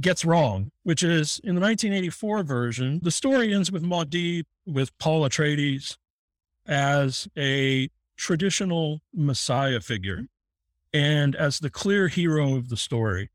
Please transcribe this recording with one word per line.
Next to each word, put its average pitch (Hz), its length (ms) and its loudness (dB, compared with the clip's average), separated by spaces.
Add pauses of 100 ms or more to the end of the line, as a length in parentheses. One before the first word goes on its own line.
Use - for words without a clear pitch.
gets 175 240 0
wrong, 135 460 2 (120)
which 165 200 0
is 165 420 0
in 185 120 -2
the 175 40 0
nineteen 208 320 0
eighty-four 196 500 -2
version, 127 600 -2
the 170 80 0
story 247 420 2
ends 190 180 2
with 180 120 -4
Muad'Dib, 175 640 -2 (200)
with 135 320 -2
Paul 156 320 2
Atreides 147 720 -2 (680)
as 139 680 0
a 135 540 0 (260)
traditional 170 840 -2 (100)
messiah 135 680 0
figure 98 420 -6 (640)
and 143 460 2
as 147 220 -2
the 151 100 -4
clear 196 400 0
hero 151 480 2
of 123 140 -4
the 113 80 -4
story. 107 560 -2